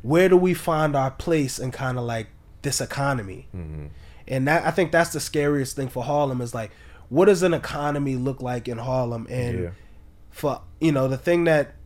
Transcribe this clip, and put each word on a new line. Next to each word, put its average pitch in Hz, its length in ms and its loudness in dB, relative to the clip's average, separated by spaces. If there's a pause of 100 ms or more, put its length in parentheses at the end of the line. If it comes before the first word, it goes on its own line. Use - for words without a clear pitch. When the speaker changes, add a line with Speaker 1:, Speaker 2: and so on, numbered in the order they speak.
Speaker 1:
where 170 280 4
do 185 60 10
we 180 180 6
find 156 420 0
our 131 140 0
place 156 480 -2
in 127 140 -6
kinda, 127 280 -4
like, 117 280 -4 (340)
this 139 180 -2
economy? 131 760 -4
Speaker 2:
Mm-hmm. 78 320 -10 (420)
Speaker 1:
And 131 200 0
that, 160 160 2
I 160 60 2
think 165 220 0
that's 165 200 4
the 147 80 -4
scariest 143 560 0
thing 135 120 -4
for 151 160 -6
Harlem 143 360 0
is, 120 140 -6
like, 113 160 -6 (400)
what 156 160 6
does 185 160 6
an 175 100 4
economy 143 640 -2
look 127 260 -4
like 123 280 -6
in 117 100 -6
Harlem? 120 500 -2
And 120 360 -4
Speaker 2:
Yeah. 85 40 -6 (640)
Speaker 1:
for, 139 300 -4 (200)
you 160 120 4
know, 131 160 2
the 131 100 -2
thing 175 260 2
that 156 300 2 (100)